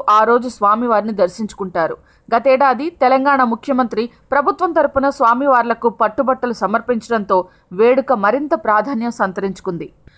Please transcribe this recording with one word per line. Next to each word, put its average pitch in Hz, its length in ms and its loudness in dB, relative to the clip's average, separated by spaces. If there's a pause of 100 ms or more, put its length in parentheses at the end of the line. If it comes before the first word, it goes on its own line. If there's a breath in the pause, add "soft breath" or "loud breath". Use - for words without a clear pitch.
ఆ 214 200 4
రోజు 240 200 2
స్వామివారిని 220 720 0
దర్శించుకుంటారు. 185 760 -4 (380 soft breath)
గతేడాది 262 540 2
తెలంగాణ 262 540 2
ముఖ్యమంత్రి 240 600 -2 (280 soft breath)
ప్రభుత్వం 349 460 0
తరపున 277 320 2
స్వామివార్లకు 240 800 2
పట్టుబట్టలు 233 640 -2
సమర్పించడంతో 220 840 -2 (360 soft breath)
వేడుక 254 400 2 (100)
మరింత 269 300 0 (120)
ప్రాధాన్యం 233 460 -2
సంతరించుకుంది. 190 760 -6 (300 soft breath)